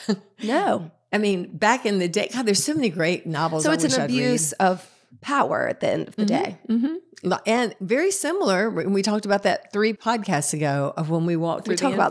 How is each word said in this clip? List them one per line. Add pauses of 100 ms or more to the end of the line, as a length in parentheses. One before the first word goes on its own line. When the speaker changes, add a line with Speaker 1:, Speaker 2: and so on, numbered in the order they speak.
Speaker 1:
<laughs>
Speaker 2:
No. (200)
Speaker 1:
I
mean,
back
in
the
day,
God,
there's
so
many
great
novels
Speaker 2:
So
Speaker 1:
I
Speaker 2:
it's
an
Speaker 1:
wish
I'd
read.
Speaker 2:
abuse
of (320)
power
at
the
end
of
the
Speaker 1:
Mm-hmm.
Speaker 2:
day. (120)
Speaker 1:
Mm-hmm. (260)
Lo-,
and
very
similar,
we,
we
talked
about
that
three
podcasts
ago
of
when
we
walked
Speaker 2:
We
Speaker 1:
through
the
Speaker 2:
talk
about